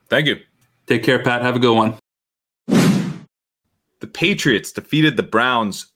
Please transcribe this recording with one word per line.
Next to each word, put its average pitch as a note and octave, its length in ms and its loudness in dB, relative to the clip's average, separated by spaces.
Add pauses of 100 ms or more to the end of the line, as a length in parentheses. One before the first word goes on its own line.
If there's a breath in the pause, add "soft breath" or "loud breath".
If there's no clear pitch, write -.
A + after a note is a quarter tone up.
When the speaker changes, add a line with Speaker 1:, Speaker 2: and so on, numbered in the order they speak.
Speaker 1:
thank D3 180 0
you. A2+ 120 -2 (480)
Speaker 2:
Take B2+ 160 0
care, C3+ 180 2
Pat. B2 200 -2
Have B2 160 -2
a - 20 0
good A#2+ 160 4
one. A2+ 200 2 (2000)
Speaker 1:
The - 80 -12
Patriots D#3 640 -2
defeated D3+ 440 -2
the G#2 60 0
Browns A2+ 760 -2